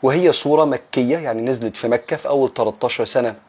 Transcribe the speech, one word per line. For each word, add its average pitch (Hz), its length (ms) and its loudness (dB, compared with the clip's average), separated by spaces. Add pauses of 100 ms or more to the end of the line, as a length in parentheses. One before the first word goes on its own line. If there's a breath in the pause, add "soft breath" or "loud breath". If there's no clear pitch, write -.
وهي 151 300 4
سورة 151 320 2
مكية، 131 540 -2
يعني 113 240 -4
نزلت 117 340 -4
في 120 120 -4
مكة 120 280 -2
في - 120 -8
اول 135 260 0
تلتاشر 117 500 -2
سنة 117 300 -2 (140)